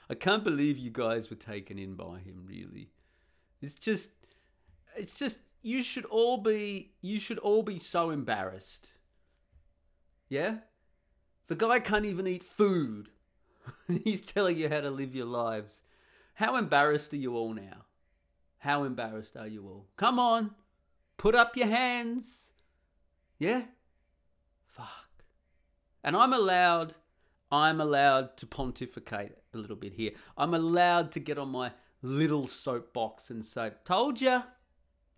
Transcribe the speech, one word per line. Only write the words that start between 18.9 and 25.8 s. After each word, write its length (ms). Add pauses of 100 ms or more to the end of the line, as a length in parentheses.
are 100
you 200
all? 200 (100)
Come 220
on. 320 (640)
Put 180
up 200
your 120
hands. 840 (840)
Yeah? 240 (1040)
Fuck. 580 (800)